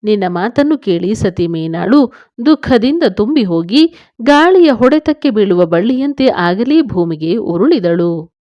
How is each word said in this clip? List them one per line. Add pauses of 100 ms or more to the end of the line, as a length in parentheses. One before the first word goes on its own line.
ನಿನ್ನ
ಮಾತನ್ನು
ಕೇಳಿ
ಸತಿ
ಮೇನಾಳು (340)
ದುಃಖದಿಂದ (140)
ತುಂಬಿ
ಹೋಗಿ, (280)
ಗಾಳಿಯ
ಹೊಡೆತಕ್ಕೆ
ಬೀಳುವ
ಬಳ್ಳಿಯಂತೆ
ಆಗಲೇ
ಭೂಮಿಗೆ
ಉರುಳಿದಳು.